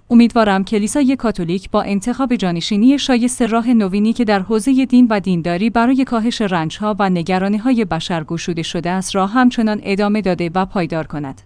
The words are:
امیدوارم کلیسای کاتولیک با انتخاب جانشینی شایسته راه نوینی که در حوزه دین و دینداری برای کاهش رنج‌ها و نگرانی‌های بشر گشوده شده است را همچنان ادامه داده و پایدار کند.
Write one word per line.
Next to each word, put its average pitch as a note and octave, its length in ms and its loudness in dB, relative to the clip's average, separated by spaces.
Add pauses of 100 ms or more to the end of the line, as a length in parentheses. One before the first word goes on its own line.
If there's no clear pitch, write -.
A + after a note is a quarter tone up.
امیدوارم A3 540 4
کلیسای A3+ 520 0
کاتولیک F#3+ 540 -4
با G#3 120 0
انتخاب A#3+ 540 -2
جانشینی G#3 640 2
شایسته B3 460 0
راه A3+ 280 0
نوینی G#3 400 2
که A#3+ 120 -2
در G3+ 140 2
حوزه A3+ 460 0
دین B3 240 6
و G#3+ 100 0
دینداری F3 500 -2
برای B3 340 2
کاهش A#3 380 -2
رنج‌ها F#3+ 580 -2
و G3 100 2
نگرانی‌های G3+ 760 0
بشر E3 380 -4
گشوده E3 380 -6
شده E3+ 280 -4
است F#3 260 -4
را F#3+ 120 0
همچنان A3+ 560 2
ادامه G#3 380 0
داده F3 340 -2
و F#3+ 100 0
پایدار E3 420 -4
کند. C#3+ 380 -10